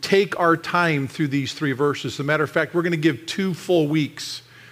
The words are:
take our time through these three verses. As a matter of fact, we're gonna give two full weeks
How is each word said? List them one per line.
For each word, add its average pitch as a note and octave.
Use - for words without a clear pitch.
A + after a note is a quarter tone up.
take G3
our E3
time E3
through D3+
these C3+
three D3
verses. C#3
As -
a C#3
matter D3
of C3
fact, D#3+
we're F3
gonna E3+
give D3+
two F#3+
full E3
weeks -